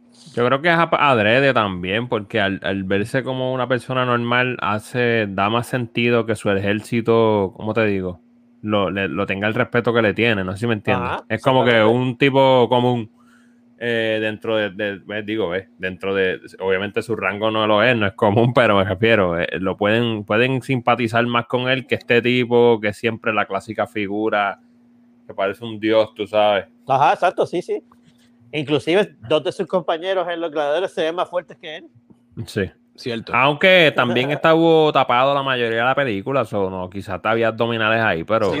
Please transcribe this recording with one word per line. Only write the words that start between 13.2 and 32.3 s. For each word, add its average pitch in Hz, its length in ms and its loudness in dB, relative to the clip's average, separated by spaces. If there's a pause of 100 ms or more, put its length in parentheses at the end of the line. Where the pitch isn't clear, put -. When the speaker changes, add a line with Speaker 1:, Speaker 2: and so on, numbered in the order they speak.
Speaker 1:
eh, 113 420 -2
dentro 110 360 -4
de, 104 140 -2
de, 101 300 -6 (160)
eh, 110 80 -6
digo, 101 300 -4
eh, 95 140 -6 (100)
dentro 92 360 -6
de, 92 260 0 (180)
obviamente 98 420 -2
su 110 140 -4
rango 101 380 -2
no 110 160 0
lo 104 160 4
es, 123 120 2
no 104 100 0
es 95 80 -4
común, 117 380 2
pero 113 240 4
me 95 80 4
refiero, 98 540 2
eh, 85 80 -2 (140)
lo 92 160 -2
pueden, 107 480 0
pueden 123 380 0
simpatizar 120 640 0
más 120 200 -2
con 127 220 -4
él 127 180 -2
que - 80 -2
este 120 260 2
tipo 120 600 2
que 107 120 -4
siempre 113 400 -4
la 104 140 0
clásica 101 400 -6
figura, 104 720 -4 (720)
que - 60 -20
parece 98 300 -6
un 110 140 -10
dios, 110 360 2
tú 104 120 -6
sabes. 104 400 2 (220)
Speaker 2:
Ajá, 139 240 2
exacto, 185 340 0
sí, 170 160 -6
sí. 208 220 -8 (640)
Inclusive 156 640 0 (140)
dos 151 160 2
de - 80 -4
sus 185 140 -6
compañeros 180 600 -4
en 170 120 -6
Los 170 100 -6
Gladiadores 151 420 -2
se 180 100 -4
ven 160 120 -2
más 175 140 -4
fuertes 170 300 -10
que 160 180 -16
él. 311 100 -18 (600)